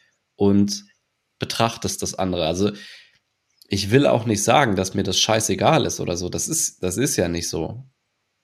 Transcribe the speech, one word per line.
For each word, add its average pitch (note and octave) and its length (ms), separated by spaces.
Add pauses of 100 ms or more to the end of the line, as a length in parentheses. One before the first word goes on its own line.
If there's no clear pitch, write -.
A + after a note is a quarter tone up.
(360)
und G2+ 480 (540)
betrachtest - 640
das F#2 120
andere? F2+ 320
Also F#2 240 (1000)
ich G2 220
will C#3 160
auch A#2+ 200
nicht G#2 180
sagen, A#2+ 320
dass F#2 180
mir G2 80
das F#2 180
scheißegal A2 680
ist - 140
oder F2+ 160
so. F2+ 140
Das - 180
ist, - 340
das F2+ 140
ist B2+ 200
ja F2+ 120
nicht E2+ 220
so. F2+ 340 (600)